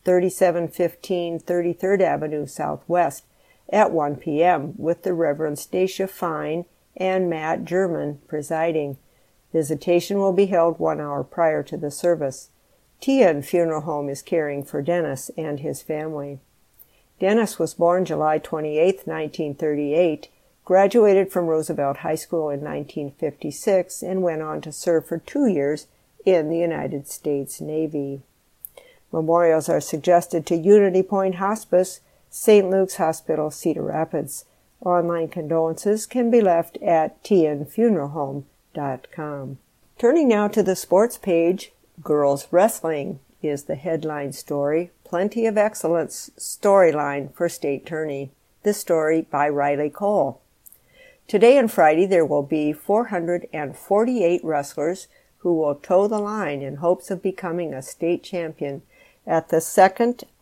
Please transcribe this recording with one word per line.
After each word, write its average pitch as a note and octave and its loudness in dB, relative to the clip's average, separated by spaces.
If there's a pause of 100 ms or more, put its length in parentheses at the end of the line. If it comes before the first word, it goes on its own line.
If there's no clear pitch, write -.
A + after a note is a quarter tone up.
thirty-seven F3+ 2
fifteen E3+ -4
Thirty-third F3 0
Avenue D3+ -2
Southwest, D3+ -2 (480)
at - 4
one D3 0
P D3+ -2
M, E3 0
with E3 -4
the F3+ -2
Reverend D3+ -2
Stacia F#3 -2
Fine D#3+ -6 (300)
and F#3 0
Matt D#3+ -4
German E3 -2
presiding. D#3 -2 (540)
Visitation E3+ 0
will G3 2
be G3 4
held E3+ 2
one D#3+ -2
hour C#3+ -6
prior D#3 0
to D3 -10
the D3 -6
service. D#3 -2 (500)
Tian G#3+ 4
Funeral D#3+ 0
Home D3 -6
is C#3 -10
caring D3 -2
for C#3+ -6
Dennis D3+ -4
and D3+ -6
his D3 -8
family. D3+ -8 (800)
Dennis G#3 2
was D#3+ -2
born F3 2
July D#3 0
twenty-eighth, D#3 0
nineteen D#3 -6
thirty-eight, D3+ 0 (340)
graduated G3 4
from F3 -2
Roosevelt D#3 -2
High D#3+ -4
School D#3+ -4
in C#3+ -6
nineteen D3 -8
fifty-six, D#3+ -2
and F#3 -4
went E3 -2
on D#3 -8
to D3+ -12
serve E3 0
for E3+ -6
two - -2
years D3+ 0 (380)
in E3+ 4
the E3 -2
United D3+ -4
States C#3+ -6
Navy. D3+ -6 (920)
Memorials D#3+ 2
are D#3 0
suggested E3+ 0
to F3 0
Unity F#3+ 6
Point F#3+ -2
Hospice, F#3 -2 (300)
Saint G3+ 4
Luke's F#3+ 2
Hospital, D#3+ -2
Cedar D#3 -2
Rapids. D#3 -4 (340)
Online E3+ 0
condolences E3 -2
can A#3+ 0
be A#3 6
left E3+ 2
at D#3+ 0
T F3 4
N D3 -2
funeral G3+ 0
home C#3+ -6 (260)
dot C#3 -8
com. C#3+ -10 (400)
Turning C#4 4
now G#3 4
to G#3 2
the F#3 0
sports G#3 2
page, F3 0 (300)
girls C#3+ 0
wrestling, D#3+ 0 (220)
is D3 -4
the - -6
headline D3+ -6
story, D3 -2 (140)
Plenty G#3+ -2
of G#3+ 0
Excellence F3+ -2
Storyline D3 2
for E3+ -2
State C#3+ -4
Tourney. D3 -8 (320)
This G3+ 0
story D#3+ 2
by D3 0
Riley C#3+ 0
Cole. F#3 -2 (880)
Today A3+ 6
and A#3 4
Friday D#3+ 4
there F3 4
will D3 0
be D3+ -2
four G#3+ -2
hundred F3 -4
and D3 -10
forty-eight G3+ 0
wrestlers D#3 -4 (300)
who F3 0
will D3+ 0
toe F#3+ 2
the G#3+ -2
line G3+ -4
in C#3 -10
hopes F3 0
of F3+ -6
becoming F3 -4
a C3 -8
state - -4
champion D#3 -8 (440)
at E3 0
the E3 2
second G#3+ 2 (180)